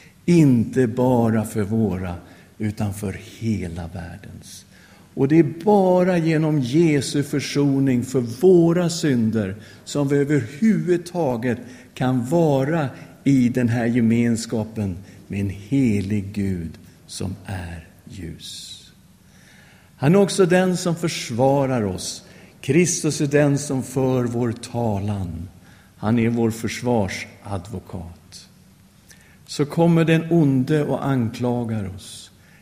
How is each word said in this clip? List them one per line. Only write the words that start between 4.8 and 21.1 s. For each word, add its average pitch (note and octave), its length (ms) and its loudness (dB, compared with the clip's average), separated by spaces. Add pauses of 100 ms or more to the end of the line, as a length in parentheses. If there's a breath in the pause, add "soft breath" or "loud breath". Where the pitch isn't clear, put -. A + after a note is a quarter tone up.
Och C3+ 140 0
det D#3 120 6
är D#3+ 140 4 (100)
bara F#3 540 4
genom D#3+ 420 2
Jesu C#3+ 640 2
försoning C3+ 800 0
för - 160 -2
våra E3+ 680 4
synder A2 680 0 (280 loud breath)
som C#3+ 240 -2
vi C#3+ 100 2
överhuvudtaget D3+ 1400 0 (340 loud breath)
kan B2+ 360 -2
vara D3 600 2 (340 loud breath)
i C3 260 4
den B2 200 0
här A#2 160 0
gemenskapen A2+ 1120 0 (300 loud breath)
med G2 120 -6
en G2+ 100 -2
helig G2+ 840 -2
Gud F#2 380 -4 (360 loud breath)
som F#2+ 280 -8 (100)
är E2+ 420 -12 (220)
ljus. - 840 -16 (1040 soft breath)
Han D3+ 200 4
är G3+ 40 6
också F#3+ 260 4
den F#3 320 2
som F3 180 -2
försvarar C3+ 840 0